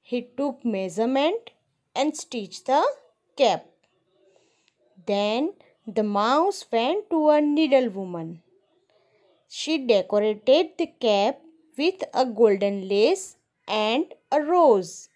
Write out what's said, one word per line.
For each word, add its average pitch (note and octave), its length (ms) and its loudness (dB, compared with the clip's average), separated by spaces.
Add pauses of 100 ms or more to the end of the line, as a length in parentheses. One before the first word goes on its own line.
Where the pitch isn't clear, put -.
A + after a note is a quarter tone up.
He A#3+ 220 -8
took C#4 420 -8
measurement A#3 840 -2 (440)
and D4 220 -2
stitched - 500 -12
the C#4 160 2 (540)
cap. G#3+ 300 2 (1400)
Then G#3+ 480 -2 (320)
the G#3+ 160 -4
mouse A#3 680 0
went C#4+ 400 -2
to D#4 200 2
a D4+ 100 4
needlewoman. G#3+ 1000 0 (1080)
She D#4 300 -6
decorated G#3+ 1000 2
the E4+ 80 -2
cap G#3+ 540 0 (360)
with E4+ 260 -2 (100)
a B3+ 120 2
golden G3+ 640 0
lace A3+ 480 0 (320)
and A3 460 -2 (180)
a D4 100 2
rose. D4 720 2